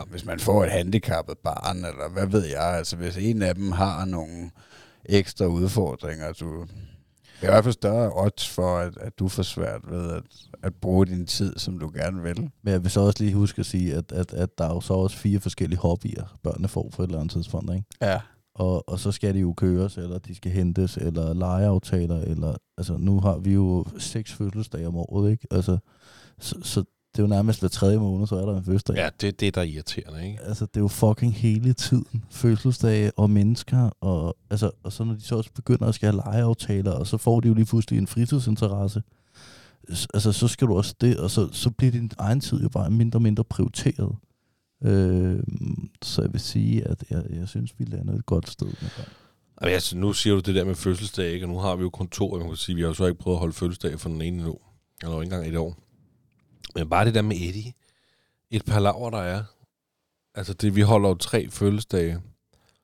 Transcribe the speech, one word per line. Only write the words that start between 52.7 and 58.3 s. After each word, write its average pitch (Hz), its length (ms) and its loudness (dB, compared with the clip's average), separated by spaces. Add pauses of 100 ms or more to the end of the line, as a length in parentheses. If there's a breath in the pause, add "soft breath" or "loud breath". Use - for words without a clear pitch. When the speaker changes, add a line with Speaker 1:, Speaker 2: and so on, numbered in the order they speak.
Speaker 3:
vi 85 60 0
har 85 60 2
jo 80 60 0
så 92 120 0
ikke 90 140 0
prøvet 90 160 0
at 85 40 0
holde 82 140 -2
fødselsdag 85 460 -4
for 87 100 -8
den 80 120 -6
ene 87 160 -4
endnu. 82 200 -6 (460)
Eller 82 180 -6
ikke 90 140 -6
engang 85 180 -6
et 82 40 -2
år. 82 200 -4 (1000)
Men 80 140 -4
bare 90 160 4
det 117 100 2
der 107 60 4
med 107 140 0
Eddie. 90 380 -8 (800)